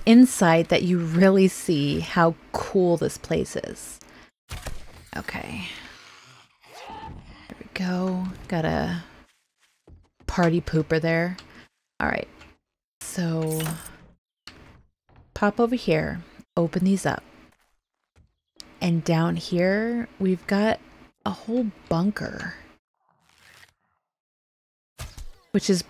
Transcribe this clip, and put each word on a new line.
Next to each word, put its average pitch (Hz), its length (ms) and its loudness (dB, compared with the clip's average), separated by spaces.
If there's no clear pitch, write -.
inside 220 640 8
that - 140 4
you 180 160 2
really 190 500 6
see 151 520 0
how 165 340 2
cool 175 460 2
this - 180 -2
place - 400 -4
is. - 420 -12
Okay. - 520 -10
There - 720 -16
we - 140 -18
go. 185 540 -4
Got 165 180 -2
a 165 380 -2
party 170 340 2
pooper 160 400 -2
there. 165 380 -2
All - 100 -2
right. 50 200 -4
So, 160 640 -4
pop 208 260 0
over 233 180 2
here, 160 440 -2
open 175 300 0
these 190 220 2
up. - 160 -4
And 170 200 2
down 170 340 0
here, 208 720 -2
we've 185 280 -2
got 208 320 0
a 202 60 -2
whole 226 380 -4
bunker, 180 680 -2
which 202 180 -2
is 180 180 2